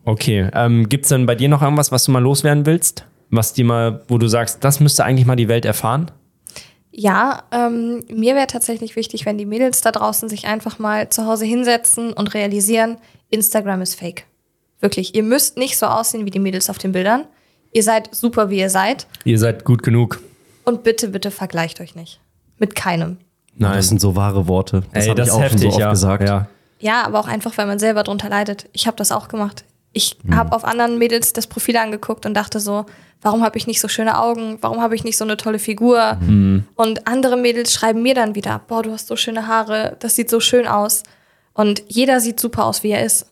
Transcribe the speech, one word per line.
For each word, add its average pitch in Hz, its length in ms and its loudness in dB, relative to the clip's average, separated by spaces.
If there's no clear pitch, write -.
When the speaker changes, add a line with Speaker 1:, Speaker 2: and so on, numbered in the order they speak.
Speaker 1:
Okay, 107 500 0
ähm, 117 360 2
gibt's 139 200 0
denn 127 180 4
bei 120 80 2
dir 123 120 0
noch 143 140 4
irgendwas, 147 300 2
was 127 140 2
du 143 60 2
mal 127 120 4
loswerden 143 420 2
willst? - 400 0
Was 113 240 0
dir 123 120 2
mal, 117 420 0
wo 120 100 2
du 117 100 4
sagst, 113 360 0
das 143 160 2
müsste 147 260 4
eigentlich 127 220 4
mal 127 80 4
die 117 120 2
Welt 117 180 2
erfahren? 120 440 0
Speaker 2:
Ja, 208 600 0
ähm, 233 600 -2
mir 226 220 0
wär 269 140 2
tatsächlich 233 480 -6
wichtig, 226 320 -6
wenn 208 100 -4
die 208 80 -6
Mädels 247 360 0
da 226 100 2
draußen 214 360 -2
sich 208 200 -8
einfach 220 320 -6
mal 214 300 -4
zu 220 180 -2
Hause 220 180 -2
hinsetzen 233 680 0
und 202 200 -4
realisieren, 214 640 0
Instagram 202 520 -2
ist 180 120 -6
fake. 170 320 -12
Wirklich, 196 340 -2
ihr 220 100 2
müsst 247 340 0
nicht 262 200 -2
so - 80 0
aussehen 220 400 -2
wie 196 60 -6
die 190 80 -2
Mädels 190 320 -2
auf 190 80 -10
den 190 140 -4
Bildern. 208 320 2
Ihr 226 120 2
seid 220 320 0
super, 226 340 0
wie 196 100 -2
ihr 190 120 0
seid. 202 340 0
Speaker 1:
Ihr 117 120 4
seid 110 280 0
gut 120 180 4
genug. 117 380 2
Speaker 2:
Und 233 180 0
bitte, 226 260 0
bitte 196 200 -6
vergleicht 170 520 -6
euch 170 140 -18
nicht. 165 240 -20
Mit 208 180 -2
keinem. 170 420 -2
Speaker 1:
Nein. 101 180 2
Speaker 3:
Das 95 140 2
sind 104 120 2
so 98 140 2
wahre 98 320 2
Worte. 95 360 0
Das 104 100 0
Speaker 1:
Ey, 107 60 2
Speaker 3:
hab 110 80 2
Speaker 1:
das 120 100 2
Speaker 3:
ich 110 60 2
auch 113 60 4
Speaker 1:
ist - 40 4
heftig, 110 180 2
Speaker 3:
schon 104 100 4
so 95 40 0
oft 104 60 2
Speaker 1:
ja. 104 100 2
Speaker 3:
gesagt. 98 360 2
Speaker 1:
Ja. 101 200 0
Speaker 2:
Ja, 220 260 0
aber 208 140 0
auch 214 80 -4
einfach, 220 300 -6
weil 208 100 -2
man 202 100 -4
selber 208 260 0
drunter 202 260 -6
leidet. 202 420 -4
Ich - 160 -4
hab 233 100 -2
das 208 140 -2
auch - 160 -4
gemacht. 208 380 -8
Ich - 320 -4
Speaker 3:
Mhm. - 120 2
Speaker 2:
hab 233 180 2
auf 226 100 -2
anderen 240 340 0
Mädels 233 360 0
das 226 140 -4
Profil - 280 -4
angeguckt 214 500 -4
und 214 100 -4
dachte 208 260 -2
so, 202 240 -4
warum 226 220 2
hab 220 140 0
ich - 100 -6
nicht 220 140 -2
so 208 80 -4
schöne 220 280 0
Augen? 226 440 -2
Warum 226 200 -2
hab 226 120 0
ich 226 100 -4
nicht 226 140 -4
so 220 80 -2
eine 214 100 -2
tolle 214 240 -4
Figur? 220 600 2
Speaker 1:
Mhm. 98 420 4
Speaker 2:
Und 220 320 0
andere 254 280 2
Mädels 240 380 0
schreiben 226 280 0
mir 254 140 4
dann 220 200 0
wieder, 214 320 -6
„Boah, 226 140 -4
du 220 100 -6
hast 220 160 -12
so 226 100 -6
schöne 226 300 -4
Haare, 220 520 -2
das 233 160 -2
sieht 233 140 -2
so 233 100 2
schön 240 280 4
aus.“ 208 360 0
Und 208 360 0
jeder 254 320 2
sieht 226 180 -4
super 226 260 -2
aus, 220 180 -2
wie 214 80 0
er 214 120 0
ist. - 280 -2